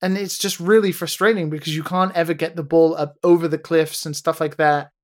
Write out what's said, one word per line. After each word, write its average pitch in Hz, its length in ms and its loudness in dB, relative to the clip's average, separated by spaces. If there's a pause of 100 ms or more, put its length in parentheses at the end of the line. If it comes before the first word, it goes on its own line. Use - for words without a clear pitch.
And 190 160 -2
it's 196 200 -6
just 190 240 -6
really 202 320 4
frustrating 180 560 -2
because 151 260 -6
you 156 80 -6
can't 185 320 -2
ever 165 180 0
get 160 220 -6
the 165 80 -6
ball 165 320 4
up 147 260 -6
over 175 280 4
the 156 80 -2
cliffs 160 480 -2
and 151 100 -8
stuff - 240 -4
like 151 160 -4
that. 147 360 0 (120)